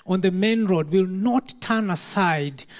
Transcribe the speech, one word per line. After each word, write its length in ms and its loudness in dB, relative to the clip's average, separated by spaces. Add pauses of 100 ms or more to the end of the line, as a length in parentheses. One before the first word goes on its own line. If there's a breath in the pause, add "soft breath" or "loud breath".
on 140 0
the 100 2
main 360 2
road. 240 2
We 120 4
will 80 0
not 500 -2
turn 300 -2
aside 720 -2 (160 loud breath)